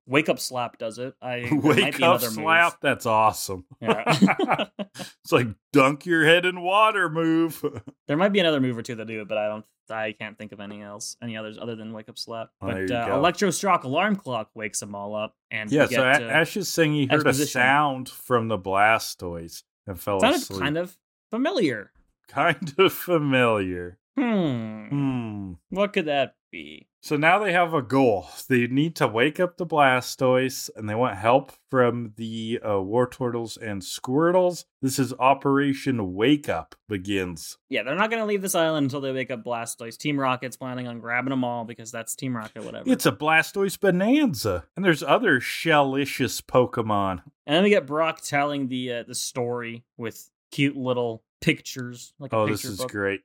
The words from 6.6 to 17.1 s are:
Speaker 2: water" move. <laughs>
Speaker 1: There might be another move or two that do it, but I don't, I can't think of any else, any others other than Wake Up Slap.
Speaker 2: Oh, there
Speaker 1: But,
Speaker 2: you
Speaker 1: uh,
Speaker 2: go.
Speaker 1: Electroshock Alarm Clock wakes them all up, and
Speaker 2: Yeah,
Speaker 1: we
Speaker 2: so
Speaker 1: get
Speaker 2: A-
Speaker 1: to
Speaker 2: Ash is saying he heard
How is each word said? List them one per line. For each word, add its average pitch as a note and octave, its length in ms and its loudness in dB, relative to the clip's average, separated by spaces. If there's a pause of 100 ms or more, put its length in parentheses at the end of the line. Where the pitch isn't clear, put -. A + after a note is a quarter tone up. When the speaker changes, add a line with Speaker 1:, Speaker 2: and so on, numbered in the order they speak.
Speaker 2:
water" G3+ 460 4
move. E3 560 0 (300)
<laughs> - 140 -14
Speaker 1:
There C#3+ 80 0
might G3 160 4
be G3 80 4
another D#3+ 200 4
move B2+ 160 0
or A2+ 60 -8
two A2+ 140 -10
that A2 100 -10
do A2 160 -8
it, G2 60 -12
but G#2+ 100 -2
I G#2+ 100 0
don't, G#2+ 160 -8 (260)
I A2 220 -6
can't G#2+ 240 -12
think G#2+ 160 -14
of G2+ 80 -16
any G#2 220 -12
else, G#2 400 -14
any A2+ 140 -8
others G#2+ 220 -10
other A#2 180 -8
than A2 160 -12
Wake G#2+ 160 -14
Up A#2 100 -18
Slap. A2+ 320 -12 (100)
Speaker 2:
Oh, G2 60 -10
there F#2+ 200 -4
Speaker 1:
But, F#2 40 -2
Speaker 2:
you F2 60 -2
Speaker 1:
uh, - 100 -2
Speaker 2:
go. A#2 160 0
Speaker 1:
Electroshock F3+ 640 0
Alarm F3 320 0
Clock A#2+ 380 -8
wakes G#2+ 260 -8
them G2+ 140 -10
all G2+ 200 -8
up, G#2+ 200 -6 (160)
and G#2+ 200 -6
Speaker 2:
Yeah, C#3+ 160 4
Speaker 1:
we B2+ 80 -2
Speaker 2:
so A2+ 80 2
Speaker 1:
get C3+ 200 6
Speaker 2:
A- - 40 -8
Speaker 1:
to A2+ 60 -8
Speaker 2:
Ash D#3+ 240 2
is F#3+ 120 -4
saying D#3 240 2
he D3 140 2
heard D3+ 200 2